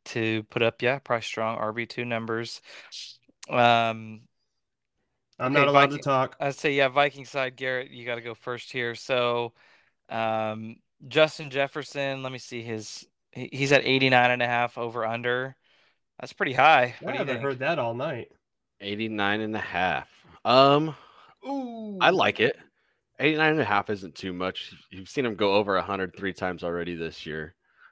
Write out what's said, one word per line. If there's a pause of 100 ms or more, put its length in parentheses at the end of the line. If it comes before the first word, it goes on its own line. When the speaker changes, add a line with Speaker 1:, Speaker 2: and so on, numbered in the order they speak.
Speaker 1:
to
put
up,
yeah,
probably
strong
R
B
two
numbers. (880)
Um, (1200)
Speaker 2:
I'm
Speaker 1:
okay,
Speaker 2:
not
allowed
to
Speaker 1:
Viking-,
Speaker 2:
talk.
Speaker 1:
I'd
say,
yeah,
Viking
side,
Garrett,
you
gotta
go
first
here.
So, (540)
um, (320)
Justin
Jefferson,
let
me
see
his, (260)
he,
he's
at
eighty-nine
and
a
half
over
under. (640)
That's
pretty
high.
Speaker 2:
I
Speaker 1:
What
do
you
Speaker 2:
haven't
Speaker 1:
think?
Speaker 2:
heard
that
all
night. (500)
Speaker 3:
Eighty-nine
and
a
half. (360)
Um, (520)
Speaker 2:
Ooh.
Speaker 3:
I
like
it. (640)
Eighty-nine
and
a
half
isn't
too
much. (160)
You've
seen
him
go
over
a
hundred
three
times
already
this
year. (380)